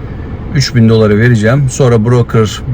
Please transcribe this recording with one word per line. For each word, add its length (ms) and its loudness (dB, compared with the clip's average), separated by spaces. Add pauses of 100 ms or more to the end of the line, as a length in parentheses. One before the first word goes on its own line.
(540)
Üç 200 -2
bin 140 4
doları 300 2
vereceğim. 520 2
Sonra 340 2
broker 560 0 (140)